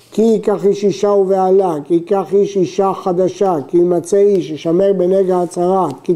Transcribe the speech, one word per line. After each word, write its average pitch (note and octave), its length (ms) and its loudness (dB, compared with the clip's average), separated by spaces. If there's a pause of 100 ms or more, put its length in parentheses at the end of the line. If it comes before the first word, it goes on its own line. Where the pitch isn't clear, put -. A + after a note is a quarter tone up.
(100)
כי G#3 100 -2
ייקח G#3 440 0
איש G3+ 200 0
אישה G3+ 260 0
ובעלה, F#3+ 640 2 (100)
כי - 80 -2
ייקח E3+ 400 0
איש G3+ 240 0
אישה F#3+ 360 0
חדשה, F3+ 600 -2 (120)
כי F3 100 0
ימצא F3 400 0
איש, G3 320 2
ישמר E3+ 440 0
בנגע F#3 480 0
הצרת, F3 520 -2 (100)
כי F#3 120 -2